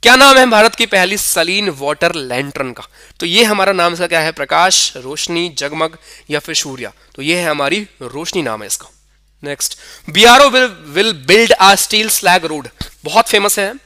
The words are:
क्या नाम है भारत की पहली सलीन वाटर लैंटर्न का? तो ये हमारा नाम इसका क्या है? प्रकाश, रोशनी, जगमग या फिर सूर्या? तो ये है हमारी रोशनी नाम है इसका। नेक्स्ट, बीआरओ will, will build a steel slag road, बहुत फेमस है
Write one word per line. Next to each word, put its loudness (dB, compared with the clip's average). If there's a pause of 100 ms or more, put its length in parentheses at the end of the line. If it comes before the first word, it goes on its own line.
क्या 4
नाम 6
है 6
भारत 4
की -4
पहली 0
सलीन -2
वाटर -4
लैंटर्न -6
का? -18 (340)
तो -6
ये 2
हमारा 0
नाम 0
इसका -4
क्या 0
है? -2
प्रकाश, 0
रोशनी, -6 (100)
जगमग -6 (340)
या -4
फिर -10
सूर्या? -8 (220)
तो -14
ये 0
है -2
हमारी -2 (160)
रोशनी -8
नाम -6
है -14
इसका। -10 (540)
नेक्स्ट, -10 (320)
बीआरओ 6
will, 2 (260)
will 0 (140)
build 4
a 8
steel -2
slag 0
road, -10 (360)
बहुत 0
फेमस 0
है -4 (140)